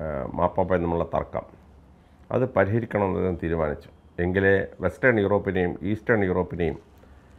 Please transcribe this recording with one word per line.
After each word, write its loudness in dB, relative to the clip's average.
ആ, -8
മാർപ്പാപ്പയും 0
തമ്മിലുള്ള 0
തർക്കം, -4
അത് -2
പരിഹരിക്കണമെന്ന് 2
അദ്ദേഹം -2
തീരുമാനിച്ചു. -2
എങ്കിലേ 4
വെസ്റ്റേൺ 2
യൂറോപ്പിനെയും 0
ഈസ്റ്റേൺ 0
യൂറോപ്പിനെയും -2